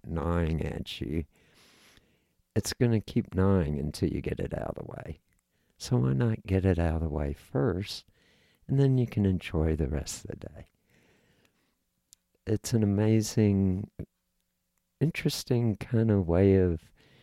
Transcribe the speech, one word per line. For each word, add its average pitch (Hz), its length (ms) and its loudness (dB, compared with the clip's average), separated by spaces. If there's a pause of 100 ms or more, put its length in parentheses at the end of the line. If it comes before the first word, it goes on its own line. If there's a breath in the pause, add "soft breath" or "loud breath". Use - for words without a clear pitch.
gnawing 80 600 -2
at - 340 -10
you, 78 240 -4 (1300 soft breath)
it's - 180 -2
gonna 117 260 2
keep - 340 -4
gnawing 90 460 2
until 76 300 -2
you 69 120 -4
get - 180 -6
it - 140 -6
out - 240 -8
of - 80 -12
the - 60 -14
way. - 280 -14 (580)
So - 200 -2
why 131 140 0
not 120 340 -2
get 92 200 2
it 92 120 4
out 82 180 2
of 80 80 -2
the 80 60 -2
way 73 240 -2
first, 101 680 -4 (640 soft breath)
and 135 120 0
then 131 180 4
you 123 100 2
can 104 180 0
enjoy 80 520 0
the 76 100 0
rest 76 380 -6
of - 60 -12
the - 160 -14
day. - 180 -18 (1800 soft breath)
It's - 280 -2
an 110 100 2
amazing, 104 1080 2 (1120)
interesting 123 760 0
kind 113 340 0
of 98 180 4
way 95 280 6
of 90 340 2 (340 soft breath)